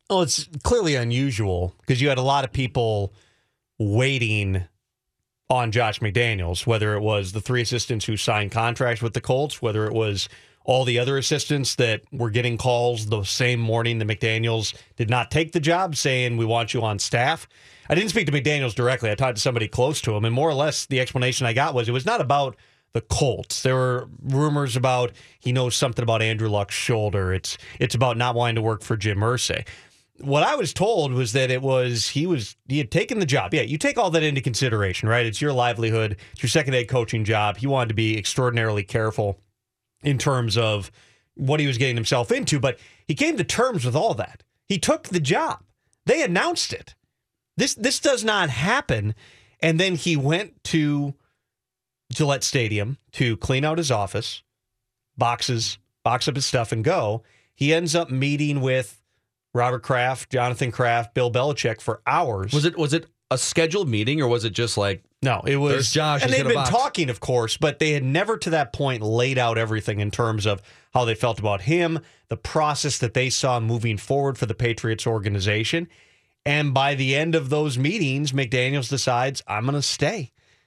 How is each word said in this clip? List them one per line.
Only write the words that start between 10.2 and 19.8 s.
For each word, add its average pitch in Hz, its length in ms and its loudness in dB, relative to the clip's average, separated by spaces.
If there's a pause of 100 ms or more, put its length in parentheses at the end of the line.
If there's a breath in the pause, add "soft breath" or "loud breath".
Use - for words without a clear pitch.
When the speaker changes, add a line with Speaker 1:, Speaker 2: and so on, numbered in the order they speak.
Speaker 1:
all 127 180 2
the 120 140 0
other 135 180 0
assistants 139 600 -2
that 113 260 2 (100)
were 120 160 -2
getting 117 300 0
calls 120 480 0
the 107 160 0
same 123 380 0
morning 117 380 0
that 107 100 -2
McDaniels 113 680 0 (220 loud breath)
did 110 120 -2
not 120 220 0
take 160 220 0
the 175 80 0
job, 165 360 2
saying, 127 400 0
"We 113 80 0
want 117 300 0
you 120 80 0
on 107 160 -2
staff." 131 500 -2 (400 loud breath)
I 147 60 2
didn't 202 160 2
speak 180 160 0
to 147 60 0
McDaniels 139 420 0
directly. 123 360 0
I 104 40 0
talked 127 220 0
to 104 60 -4
somebody 117 260 0
close 135 340 0